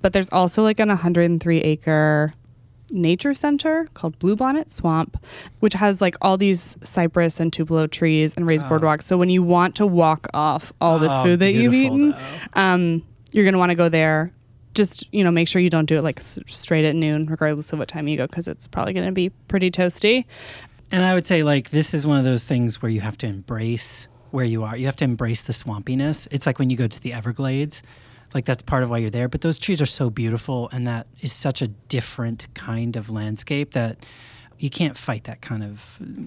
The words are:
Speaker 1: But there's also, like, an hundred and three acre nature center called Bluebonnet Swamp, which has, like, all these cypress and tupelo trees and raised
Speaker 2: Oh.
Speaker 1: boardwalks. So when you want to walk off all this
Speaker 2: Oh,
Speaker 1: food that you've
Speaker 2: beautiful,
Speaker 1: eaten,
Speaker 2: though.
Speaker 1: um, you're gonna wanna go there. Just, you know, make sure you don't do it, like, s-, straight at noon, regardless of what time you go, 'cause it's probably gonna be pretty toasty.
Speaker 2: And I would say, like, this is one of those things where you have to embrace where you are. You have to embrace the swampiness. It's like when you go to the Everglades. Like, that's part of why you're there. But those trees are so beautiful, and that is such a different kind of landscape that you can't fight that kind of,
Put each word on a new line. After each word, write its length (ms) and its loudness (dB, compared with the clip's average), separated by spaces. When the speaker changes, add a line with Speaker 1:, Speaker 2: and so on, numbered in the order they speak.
Speaker 1:
But 120 2
there's 160 0
also, 340 2
like, 160 2
an 100 4
hundred 400 2
and 120 0
three 200 2
acre 680 2
nature 420 0
center 600 0
called 260 -6
Bluebonnet 520 0
Swamp, 500 -2
which 140 2
has, 280 2
like, 200 2
all 160 4
these 440 0
cypress 600 0
and 100 0
tupelo 360 0
trees 480 2
and 120 -2
raised 180 2
Speaker 2:
Oh. 40 -6
Speaker 1:
boardwalks. 340 2
So 140 0
when 120 4
you 140 4
want 320 4
to 100 2
walk 480 2
off 460 -2
all 200 4
this 140 2
Speaker 2:
Oh, 100 2
Speaker 1:
food 160 4
that 120 4
you've 220 4
Speaker 2:
beautiful, 240 4
Speaker 1:
eaten, 140 4
Speaker 2:
though. 500 -4
Speaker 1:
um, 400 2
you're 100 4
gonna 140 4
wanna 180 4
go 140 4
there. 420 2
Just, 360 0
you 140 2
know, 60 4
make 180 2
sure 120 2
you 80 4
don't 180 2
do 100 2
it, 80 0
like, 160 -4
s-, 260 -10
straight 380 0
at 100 2
noon, 300 0
regardless 480 -2
of 60 -4
what 100 -6
time 180 -6
you 80 -2
go, 120 -2
'cause 200 -8
it's 200 -10
probably 260 -4
gonna 180 -2
be 180 -2
pretty 220 2
toasty. 520 2
Speaker 2:
And 120 2
I 120 4
would 100 0
say, 160 2
like, 300 2
this 240 0
is 100 -2
one 140 4
of 40 4
those 200 2
things 400 0
where 80 0
you 100 -2
have 160 -6
to 100 -8
embrace 800 -6
where 160 -2
you 180 -2
are. 140 -6
You 80 -4
have 120 -2
to 60 -2
embrace 380 -2
the 100 -8
swampiness. 800 -4
It's 160 -4
like 140 -2
when 100 0
you 80 -2
go 100 0
to 140 -10
the 100 -8
Everglades. 680 -4
Like, 100 -4
that's 160 -2
part 220 0
of 60 -2
why 100 -2
you're 100 -2
there. 180 -2
But 140 -6
those 160 -2
trees 240 -2
are 60 0
so 240 -2
beautiful, 600 -4
and 140 -4
that 220 -4
is 120 -6
such 280 -2
a 80 -4
different 840 -8
kind 420 -6
of 140 -10
landscape 640 -6
that 320 -4
you 100 -4
can't 280 -4
fight 260 -8
that 180 -16
kind 220 -8
of, 340 -16